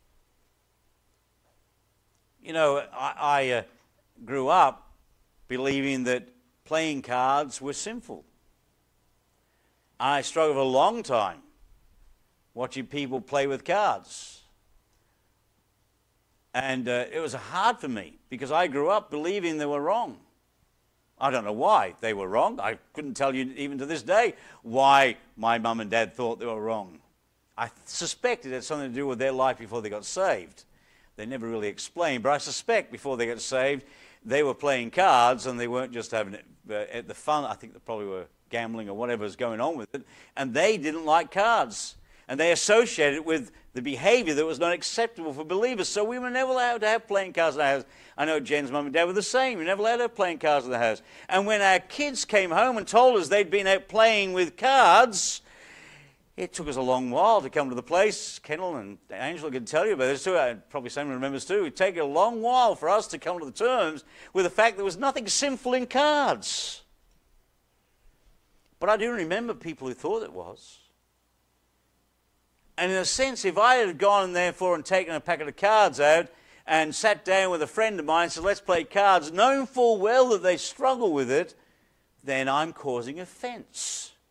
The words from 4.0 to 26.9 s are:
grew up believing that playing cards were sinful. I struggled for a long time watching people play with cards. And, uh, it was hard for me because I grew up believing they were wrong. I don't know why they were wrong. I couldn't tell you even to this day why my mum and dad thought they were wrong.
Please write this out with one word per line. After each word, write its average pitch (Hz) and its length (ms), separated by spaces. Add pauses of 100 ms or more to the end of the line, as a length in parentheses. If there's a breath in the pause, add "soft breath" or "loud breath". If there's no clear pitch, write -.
grew 131 220
up 156 440 (560)
believing 135 580
that 123 220 (360)
playing 156 380
cards 131 600
were 139 120
sinful. 202 500 (1800)
I 139 220
struggled 156 340
for 135 60
a - 20
long 135 400
time 104 360 (1120)
watching 123 340
people 135 320
play 139 260
with 139 200
cards. 175 760 (2000)
And, 131 340
uh, 123 240
it 151 80
was 147 140
hard 170 460
for 156 80
me 104 300 (120)
because 131 220
I 170 160
grew 143 220
up 202 220
believing 165 460
they 147 80
were 143 160
wrong. 180 360 (1000)
I 135 100
don't 123 140
know 104 100
why 127 480
they 113 120
were 98 140
wrong. 147 320
I 104 200 (140)
couldn't 147 200
tell 135 220
you 131 200
even 143 220
to 135 80
this 151 160
day 190 320 (300 loud breath)
why 131 540 (200)
my 113 220
mum 113 200
and 104 120
dad 113 240
thought 117 240
they 117 80
were 110 120
wrong. 107 400 (560)